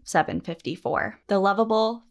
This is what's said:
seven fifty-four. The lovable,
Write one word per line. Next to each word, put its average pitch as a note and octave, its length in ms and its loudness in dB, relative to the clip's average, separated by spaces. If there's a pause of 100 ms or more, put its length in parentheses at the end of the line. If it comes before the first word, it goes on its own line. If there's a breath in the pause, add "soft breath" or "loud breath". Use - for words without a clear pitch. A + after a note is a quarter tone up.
seven D#3+ 380 0
fifty-four. - 880 -4
The G3+ 100 2
lovable, A3 720 2